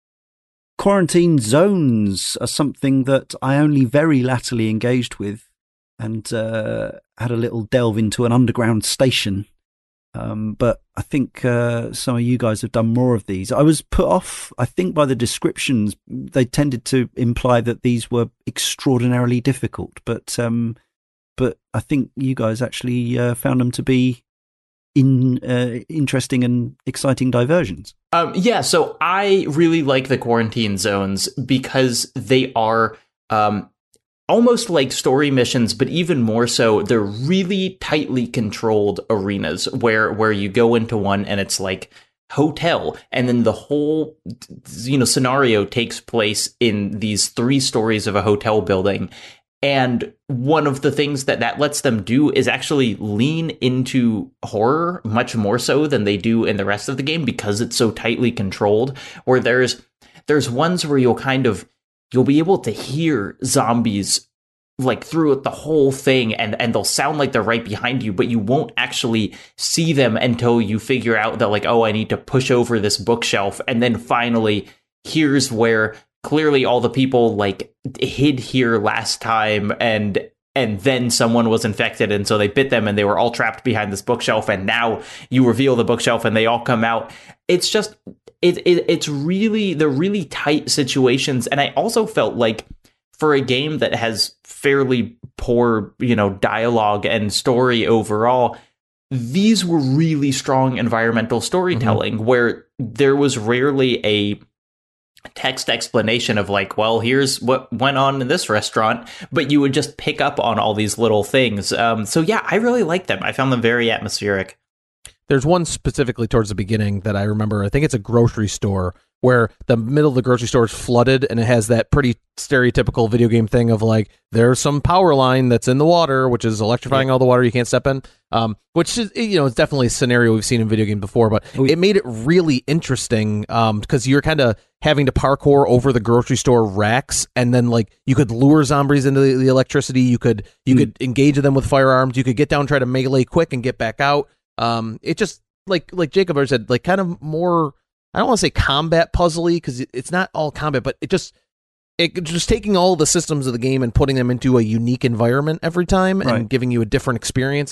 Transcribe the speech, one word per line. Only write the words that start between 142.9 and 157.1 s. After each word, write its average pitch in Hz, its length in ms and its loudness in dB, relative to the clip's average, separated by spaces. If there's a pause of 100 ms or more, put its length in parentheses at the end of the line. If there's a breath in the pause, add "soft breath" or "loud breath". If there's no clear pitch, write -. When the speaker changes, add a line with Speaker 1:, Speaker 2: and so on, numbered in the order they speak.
Speaker 3:
quick, 165 300 0
and 123 100 -6
get 123 140 -4
back 113 240 -6
out. 143 260 0 (320)
Um, 117 420 -4
it 160 160 -4
just, - 240 -4 (240)
like, 190 280 -4
like 170 180 -2
Jacob 175 240 0
already 139 140 0
said, 117 200 -2
like, 123 140 0
kind 190 160 0
of 170 220 -4
more, 160 520 -2 (400)
I - 60 -4
don't 220 80 0
wanna 233 100 2
say 160 120 0
combat 160 640 0
puzzly, 170 480 0
'cause 123 180 -8
it, 135 140 -8
it's 127 180 -10
not 185 220 -2
all 151 180 -4
combat, 143 320 -4
but - 160 -6
it 143 100 -8
just, - 240 -2 (640)
it 170 240 -2
just 160 260 -4
taking 214 280 0
all 180 180 4
the 151 120 2
systems 156 400 -2
of 123 60 -2
the 120 60 -4
game 131 240 0
and 117 100 -2
putting 139 220 2
them 123 160 2
into 127 260 2
a 117 40 6
unique 117 440 0
environment 127 580 0
every 170 220 -2
time 185 360 2
and 135 80 -2
Speaker 1:
Right. 113 200 -2
Speaker 3:
giving 127 220 0
you 120 100 0
a 113 40 0
different 123 320 -2